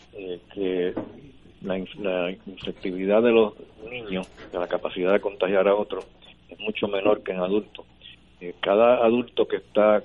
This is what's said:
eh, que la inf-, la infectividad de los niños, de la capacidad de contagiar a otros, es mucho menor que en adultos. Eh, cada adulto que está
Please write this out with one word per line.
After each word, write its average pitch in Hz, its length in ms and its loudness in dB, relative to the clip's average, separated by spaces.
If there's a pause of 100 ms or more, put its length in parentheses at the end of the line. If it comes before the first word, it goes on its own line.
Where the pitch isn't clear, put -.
(140)
eh, 92 260 -10 (140)
que 92 400 -2 (680)
la 95 160 -4
inf-, 92 220 -10
la 92 300 -2 (160)
infectividad 95 760 -2
de 120 100 4
los 110 220 4 (360)
niños, 98 380 -8 (240)
de 92 60 -6
la 87 80 -4
capacidad 90 460 -2
de 101 80 4
contagiar 98 480 0
a 101 60 6
otros, 98 320 -4 (420)
es 87 120 -20
mucho 107 280 -6
menor 101 340 0
que 98 100 -6
en 92 80 -6
adultos. 98 460 -4 (540)
Eh, 87 200 -12
cada 117 440 4
adulto 117 420 2
que 104 100 -2
está 107 480 2